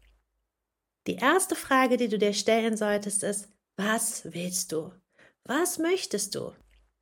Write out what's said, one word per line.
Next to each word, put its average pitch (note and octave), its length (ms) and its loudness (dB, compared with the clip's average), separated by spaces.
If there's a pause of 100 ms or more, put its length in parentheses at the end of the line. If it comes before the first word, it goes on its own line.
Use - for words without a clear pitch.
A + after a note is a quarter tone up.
(1040)
Die F#3 100 -4
erste D#4+ 400 2
Frage, C4 420 4
die A#3+ 100 2
du G#3 100 0
dir G#3 160 2
stellen A3 440 2
solltest, G#3 460 -2
ist, G3+ 260 -4 (260)
was G#3 580 -2
willst F3+ 380 -6
du? D#3+ 220 -6 (500)
Was E4 340 -2
möchtest E4 560 -2
du? - 200 -8 (480)